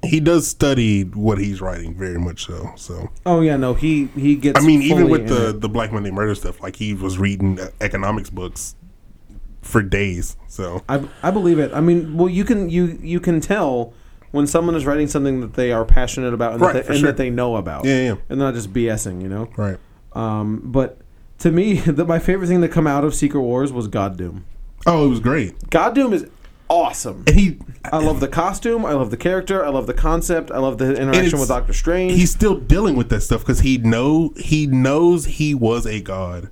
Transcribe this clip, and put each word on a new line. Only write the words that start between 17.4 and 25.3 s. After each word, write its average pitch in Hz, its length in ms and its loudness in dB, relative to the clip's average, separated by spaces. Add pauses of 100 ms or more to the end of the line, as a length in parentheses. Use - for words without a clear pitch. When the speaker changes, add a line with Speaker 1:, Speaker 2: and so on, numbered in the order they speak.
Speaker 2:
about, 82 300 -4
Speaker 1:
Yeah, 131 160 2
yeah. 120 120 0 (140)
Speaker 2:
and 135 100 -4
not 135 140 0
just 110 220 -8
B 117 160 0
S 107 160 -4
ing, 90 160 -8
you 95 80 -8
know. 110 260 -8
Speaker 1:
Right. 98 220 -4 (340)
Speaker 2:
Um, 107 500 -4
but 127 360 -2 (400)
to 170 120 2
me, 190 240 2
<laughs> 139 60 0
the, 156 240 2
my 170 140 0
favorite 180 300 0
thing 180 120 4
to 170 80 2
come 165 180 2
out 143 160 2
of 147 120 0
Secret 147 260 0
Wars 127 320 0
was 120 160 -4
God 98 300 -4
Doom. 87 260 -10 (420)
Speaker 1:
Oh, 165 200 4
it - 20 6
was 120 120 0
great. 120 500 -2